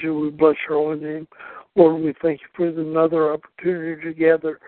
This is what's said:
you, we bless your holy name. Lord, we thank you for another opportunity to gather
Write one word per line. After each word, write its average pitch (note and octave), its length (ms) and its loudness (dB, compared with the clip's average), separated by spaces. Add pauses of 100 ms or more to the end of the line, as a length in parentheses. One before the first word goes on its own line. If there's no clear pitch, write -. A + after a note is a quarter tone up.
you, D#3+ 140 -4
we D3+ 120 -2
bless D3+ 260 2 (140)
your D3+ 80 -2
holy D3+ 220 -2
name. D3+ 280 -10 (480)
Lord, D#3+ 280 6
we D#3 180 -2
thank D#3+ 200 -2
you - 120 -20
for F3 140 -2
another D#3+ 680 0
opportunity E3 720 -6
to D#3+ 100 -10
gather D#3+ 540 0